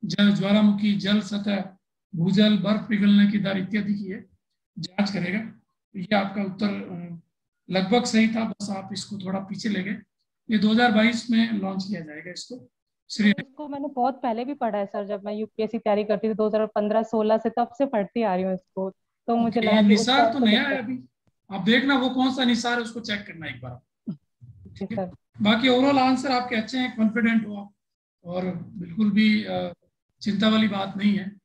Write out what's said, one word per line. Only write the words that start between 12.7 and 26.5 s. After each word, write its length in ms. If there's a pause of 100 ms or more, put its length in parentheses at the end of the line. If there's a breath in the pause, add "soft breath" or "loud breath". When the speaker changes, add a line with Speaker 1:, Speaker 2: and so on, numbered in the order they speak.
Speaker 1:
श्री 200
Speaker 2:
इसको 380
मैंने 200
बहुत 340
पहले 220
भी 100
पढ़ा 240
है 80
सर, 200
जब 180
मैं 100
यूपीएससी 440
तैयारी 260
करती 240
थी 60
दो 140
हज़ार 180
पन्द्रह 360
सोलह 360
से, 120
तब 280
से 80
पढ़ती 360
आ 120
रही 100
हूँ 100
इसको, 360 (360)
तो 100
मुझे 240
Speaker 1:
ओके, 80
Speaker 2:
लगा 80
Speaker 1:
ये 60
Speaker 2:
कि 60
Speaker 1:
निसार 320
Speaker 2:
इसका 180
Speaker 1:
तो 80
नया 140
है 60
Speaker 2:
आंसर 120
Speaker 1:
अभी, 260 (460)
आप 100
देखना 380
वो 120
कौन 240
सा 100
निसार 280
है, 80
उसको 200
check 260
करना 200
एक 140
बार। 200 (300)
Speaker 2:
जी 760
Speaker 1:
ठीक 120
है? 120
Speaker 2:
सर। 60 (260)
Speaker 1:
बाकी 260
overall 300
answer 340
आपके 240